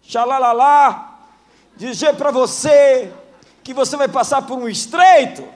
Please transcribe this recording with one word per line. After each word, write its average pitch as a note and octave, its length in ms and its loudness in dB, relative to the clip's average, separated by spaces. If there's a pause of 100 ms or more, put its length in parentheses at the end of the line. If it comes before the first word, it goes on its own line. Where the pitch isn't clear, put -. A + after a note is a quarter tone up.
xalalala, B3+ 1160 0 (560)
dizer B3+ 400 -4
pra C#4+ 160 -4
você B3+ 800 0 (520)
que C4 100 -16
você C#4 240 -4
vai C#4 100 -2
passar C4 360 -2
por C4 140 -10
um A#3+ 100 -8
estreito. E4 760 2 (120)